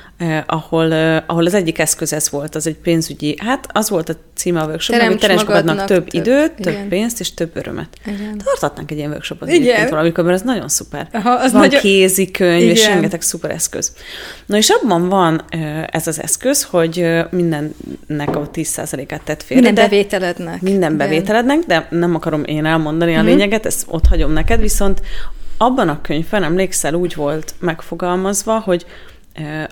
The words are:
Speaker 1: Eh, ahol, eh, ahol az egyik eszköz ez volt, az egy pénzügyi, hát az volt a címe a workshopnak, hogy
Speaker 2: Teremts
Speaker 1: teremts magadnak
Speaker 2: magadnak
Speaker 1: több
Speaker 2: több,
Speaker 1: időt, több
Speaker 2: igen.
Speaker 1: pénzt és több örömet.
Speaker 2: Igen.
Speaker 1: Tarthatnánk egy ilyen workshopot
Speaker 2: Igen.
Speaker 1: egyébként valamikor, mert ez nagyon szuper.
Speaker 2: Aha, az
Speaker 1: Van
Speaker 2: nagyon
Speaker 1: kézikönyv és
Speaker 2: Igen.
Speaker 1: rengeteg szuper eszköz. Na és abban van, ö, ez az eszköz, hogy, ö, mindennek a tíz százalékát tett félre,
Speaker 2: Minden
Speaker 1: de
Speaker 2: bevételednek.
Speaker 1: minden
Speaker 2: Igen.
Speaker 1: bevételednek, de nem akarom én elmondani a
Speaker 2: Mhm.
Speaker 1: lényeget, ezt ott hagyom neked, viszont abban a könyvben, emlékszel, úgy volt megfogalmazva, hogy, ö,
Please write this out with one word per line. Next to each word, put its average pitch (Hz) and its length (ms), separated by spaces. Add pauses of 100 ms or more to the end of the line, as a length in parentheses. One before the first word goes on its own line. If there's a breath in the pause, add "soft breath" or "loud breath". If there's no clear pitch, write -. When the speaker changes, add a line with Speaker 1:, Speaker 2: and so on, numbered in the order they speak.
(280 loud breath)
Speaker 1:
Eh, 156 180
ahol, 160 480
eh, 160 320
ahol 170 200
az 175 80
egyik 170 260
eszköz 156 340
ez 156 160
volt, 147 260
az 156 120
egy 156 80
pénzügyi, 156 680
hát 254 280
az 214 180
volt 165 200
a 165 40 (220)
címe 175 260
a 156 40
workshopnak, 226 420
hogy 220 100
Speaker 2:
Teremts 214 40
Speaker 1:
teremts 208 260
magadnak 165 280
Speaker 2:
magadnak 196 120
Speaker 1:
több 180 240
Speaker 2:
több, 170 160
Speaker 1:
időt, 294 240
több 185 220
Speaker 2:
igen. 202 160
Speaker 1:
pénzt 214 300
és 180 140
több 170 220
örömet. - 320 (180)
Speaker 2:
Igen. 208 380
Speaker 1:
Tarthatnánk 151 480
egy 151 60
ilyen 147 140
workshopot - 380
Speaker 2:
Igen. 254 120
Speaker 1:
egyébként 240 280
valamikor, 165 340
mert 175 120
ez 185 100
nagyon 226 220
szuper. - 440
Speaker 2:
Aha, 226 200
az 247 200
Speaker 1:
Van - 100
Speaker 2:
nagyon 277 180
Speaker 1:
kézikönyv 185 800
és 226 180
Speaker 2:
Igen. 214 140
Speaker 1:
rengeteg 175 280
szuper 165 300
eszköz. - 420 (520 loud breath)
Na 202 120
és 220 120
abban 196 400
van, 175 320 (100)
ö, 165 60 (320)
ez - 180
az 160 140
eszköz, - 420
hogy, 165 360
ö, 165 220 (100)
mindennek 151 1040
a 151 160
tíz 160 160
százalékát 151 540
tett - 220
félre, 254 200
Speaker 2:
Minden 214 200
Speaker 1:
de 202 60
Speaker 2:
bevételednek. 185 720
Speaker 1:
minden 185 320
Speaker 2:
Igen. 156 40
Speaker 1:
bevételednek, 214 600
de 170 300
nem 170 260
akarom 156 280
én 151 220
elmondani 160 500
a - 20
Speaker 2:
Mhm. 160 100
Speaker 1:
lényeget, 208 380
ezt - 220
ott - 200
hagyom 151 240
neked, - 280
viszont - 420 (560 loud breath)
abban 240 320
a 151 120
könyvben, 165 420
emlékszel, 170 500
úgy 175 220
volt 151 440
megfogalmazva, 185 1000
hogy, 180 260 (540 loud breath)
ö, - 20 (300)